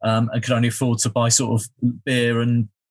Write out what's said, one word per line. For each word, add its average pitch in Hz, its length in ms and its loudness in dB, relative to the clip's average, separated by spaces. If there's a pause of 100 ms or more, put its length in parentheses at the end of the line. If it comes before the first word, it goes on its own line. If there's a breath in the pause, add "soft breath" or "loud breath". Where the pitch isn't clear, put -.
um, 113 280 2
and 113 100 -2
could 127 100 -2
only 120 160 2
afford 117 300 0
to - 100 -2
buy 117 200 0
sort 113 340 2
of - 420 -4
beer 120 360 0
and 120 280 0 (220)